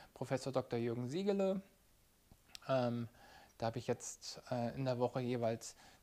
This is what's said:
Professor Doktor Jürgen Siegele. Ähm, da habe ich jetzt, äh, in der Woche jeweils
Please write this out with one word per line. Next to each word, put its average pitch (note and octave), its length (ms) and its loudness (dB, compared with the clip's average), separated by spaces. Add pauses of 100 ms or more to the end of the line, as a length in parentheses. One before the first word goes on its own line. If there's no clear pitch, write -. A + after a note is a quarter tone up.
(120)
Professor C3 400 -2
Doktor B2+ 260 0
Jürgen A#2+ 300 0
Siegele. G3 540 2 (1080)
Ähm, A#2+ 400 2 (480)
da A2+ 100 -2
habe A2+ 120 0
ich - 100 -4
jetzt, - 600 -4
äh, A#2+ 260 0
in C3+ 80 0
der B2+ 160 2
Woche B2 200 2
jeweils A#2 540 0 (280)